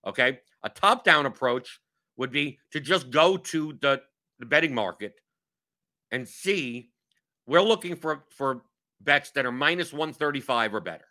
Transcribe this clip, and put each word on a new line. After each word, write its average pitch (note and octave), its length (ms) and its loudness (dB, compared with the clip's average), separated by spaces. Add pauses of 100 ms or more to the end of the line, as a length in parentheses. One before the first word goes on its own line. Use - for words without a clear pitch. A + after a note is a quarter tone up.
Okay, B2+ 320 -2 (240)
a D#3 60 -6
top-down F#3+ 560 4
approach B2+ 540 -4 (380)
would C3 140 -4
be C#3+ 280 -6 (120)
to D#3 80 -8
just C#3 320 -2
go E3+ 260 4
to D#3 440 -6
the, C#3 200 2 (380)
the B2 60 -14
betting D3 280 2
market G#2 460 -4 (920)
and B2 160 -8
see, C3+ 640 -6 (560)
we're D#3+ 160 4
looking G3 340 0
for, D#3 340 -6
for C3+ 320 -4 (400)
bets C#3+ 300 2
that C3+ 140 -2
are B2 60 -2
minus D#3 420 -2
one D#3 200 -4
thirty-five B2 600 -2
or G#2+ 60 -4
better. E2 320 -10